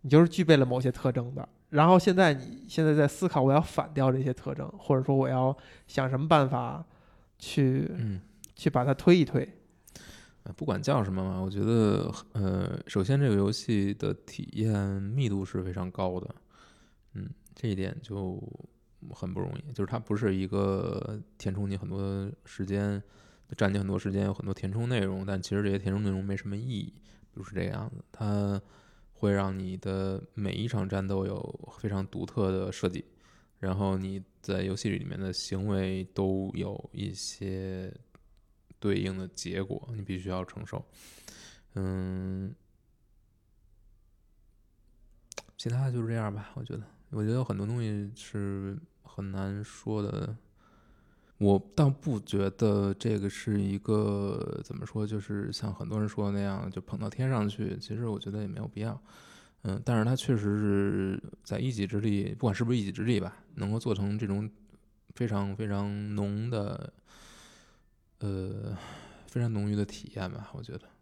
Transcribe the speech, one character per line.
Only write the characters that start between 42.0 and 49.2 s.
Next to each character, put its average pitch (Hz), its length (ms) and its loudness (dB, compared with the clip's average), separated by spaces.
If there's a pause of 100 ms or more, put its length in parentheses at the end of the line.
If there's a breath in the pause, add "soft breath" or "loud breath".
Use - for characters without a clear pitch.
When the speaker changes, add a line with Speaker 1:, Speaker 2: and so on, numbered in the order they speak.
Speaker 2:
其 - 100 -6
他 131 220 0
就 123 120 -2
是 113 60 -2
这 117 60 0
样 107 200 -2
吧， 104 200 -8
我 127 100 -8
觉 - 120 -8
得。 110 80 -8 (260)
我 107 140 -2
觉 107 60 2
得 117 60 2
有 127 80 0
很 101 140 -2
多 98 80 -2
东 120 160 -2
西 104 340 -4
是 98 640 -6 (240)
很 98 300 -10